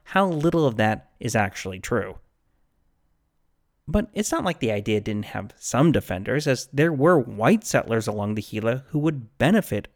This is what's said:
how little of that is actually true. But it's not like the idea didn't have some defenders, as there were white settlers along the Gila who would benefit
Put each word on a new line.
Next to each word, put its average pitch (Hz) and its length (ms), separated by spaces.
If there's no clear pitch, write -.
how 190 220
little 160 400
of 113 100
that 107 440
is 113 160
actually 95 420
true. 101 400
But 196 260
it's - 160
not 330 140
like 175 160
the 113 100
idea 104 300
didn't 104 260
have 101 300
some 147 340
defenders, 110 560
as 131 260
there 156 200
were 151 260
white 120 460
settlers 113 420
along 104 300
the 104 60
Gila 117 460
who 151 120
would 147 380
benefit 147 580